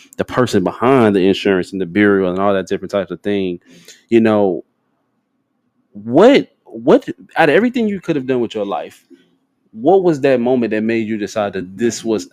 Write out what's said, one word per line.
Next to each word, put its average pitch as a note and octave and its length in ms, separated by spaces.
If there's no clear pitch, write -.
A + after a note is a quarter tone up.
the F#2+ 80
person A2 400
behind A2+ 520
the F#2 100
insurance F#2+ 460
and F#2+ 80
the F#2+ 60
burial G2 440
and F2+ 80
all G2+ 160
that F#2+ 140
different F#2+ 240
types G2 180
of F2 100
thing. F#2+ 400
You A#2 120
know, G#2 440
what, D3 580
what, C3+ 440
out D#3+ 120
of C#3 60
everything A#3 340
you G3+ 120
could E3 160
have C3 100
done B2+ 140
with A2+ 140
your G#2 120
life, F2 400
what D#3 320
was D#3+ 160
that C3 200
moment A#2+ 300
that G#2+ 120
made A2+ 240
you A2 100
decide G2+ 380
that F#2+ 220
this A2+ 280
was, G#2+ 280